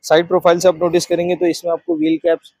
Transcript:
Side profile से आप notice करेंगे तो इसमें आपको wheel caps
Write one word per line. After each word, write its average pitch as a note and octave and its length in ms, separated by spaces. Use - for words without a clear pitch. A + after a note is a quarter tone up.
Side E3 240
profile F3 320
से F3+ 80
आप E3+ 160
notice E3+ 220
करेंगे F3 300
तो F3 100
इसमें E3+ 260
आपको E3 260
wheel D#3+ 200
caps E3 440